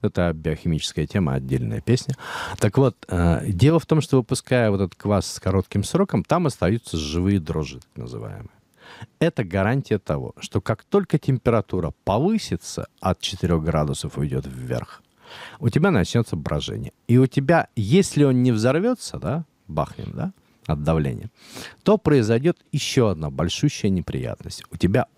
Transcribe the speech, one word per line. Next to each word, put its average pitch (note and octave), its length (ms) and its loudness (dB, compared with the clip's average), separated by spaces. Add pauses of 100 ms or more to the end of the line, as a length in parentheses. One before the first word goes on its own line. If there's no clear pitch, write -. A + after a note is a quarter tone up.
Это F2 320 0
биохимическая D#2 760 -4
тема, D#2 280 0
отдельная C2 480 -4
песня. B2+ 320 0 (440)
Так G#2+ 200 2
вот, C3 180 4 (120)
э, E2+ 400 2
дело C3 300 4
в - 60 -2
том, D#3+ 160 2
что, C#3 180 2
выпуская B2 520 0
вот G2 100 2
этот F#2 140 -2
квас G2+ 360 0
с - 80 -10
коротким F#2+ 460 0
сроком, E3 400 0
там E3+ 220 2
остаются G2+ 500 -2
живые E2+ 440 0
дрожжи, D2+ 400 -6
так - 240 -20
называемые. A1 440 -12 (720)
Это D#3+ 240 0
гарантия G2+ 540 0
того, C2+ 420 -6
что - 220 -4
как - 220 -4
только G3 340 0
температура A2+ 760 0 (120)
повысится, C3 800 -2 (140)
от F#2 200 0
четырех E2 420 0
градусов D#2 540 -2
уйдет C#2 300 -4
вверх, B1+ 560 -8 (580)
у A#2 80 0
тебя D#3 220 4
начнется A2+ 460 0
брожение. D2 560 -6 (140)
И A#2+ 120 6
у C3 80 6
тебя, C#3+ 500 0
если D3 480 2
он B2+ 180 4
не B2+ 80 4
взорвется, C3+ 680 0
да, D3 260 -4 (220)
бахнем, - 480 -6
да, F#3+ 180 -6 (340)
от D2 160 -2
давления, C#2+ 460 -2 (540)
то G#3 160 4
произойдет C3 580 2 (160)
еще B2+ 360 2
одна D#2 200 -2
большущая E2+ 600 -2
неприятность. C2 840 -6
У - 60 -10
тебя G2+ 280 2 (100)